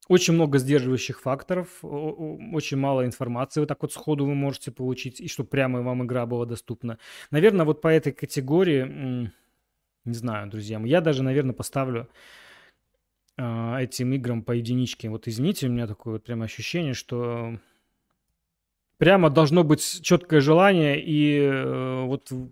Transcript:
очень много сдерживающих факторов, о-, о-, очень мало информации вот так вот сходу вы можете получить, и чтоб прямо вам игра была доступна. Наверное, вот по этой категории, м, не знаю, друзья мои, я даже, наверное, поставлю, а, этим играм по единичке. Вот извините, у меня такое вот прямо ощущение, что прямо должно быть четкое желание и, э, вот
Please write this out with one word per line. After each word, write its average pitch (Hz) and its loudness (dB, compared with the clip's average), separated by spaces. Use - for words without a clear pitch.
очень 175 4
много 151 4
сдерживающих 127 0
факторов, 175 -6
о-, 170 -14
о-, 156 -8
очень 147 -4
мало 135 0
информации 123 -4
вот 151 -2
так 143 -8
вот 143 -6
сходу 143 -2
вы 143 0
можете 139 -4
получить, 127 -6
и 175 -10
чтоб 135 -8
прямо 127 0
вам 123 -4
игра 123 -2
была 120 -4
доступна. 117 -10
Наверное, 175 6
вот 151 0
по 165 2
этой 156 4
категории, 143 0
м, 131 -6
не 117 -6
знаю, 110 -6
друзья 107 -8
мои, 113 -4
я 175 4
даже, 143 2
наверное, 131 0
поставлю, 123 -6
а, 117 -4
этим 127 -4
играм 120 -4
по - -6
единичке. 120 -2
Вот 110 -8
извините, 131 -2
у 123 0
меня 120 -2
такое 110 -8
вот 110 -8
прямо 113 -6
ощущение, 139 -6
что 117 -6
прямо 170 6
должно 160 6
быть - 0
четкое 156 4
желание 160 4
и, 147 2
э, 131 0
вот 135 -6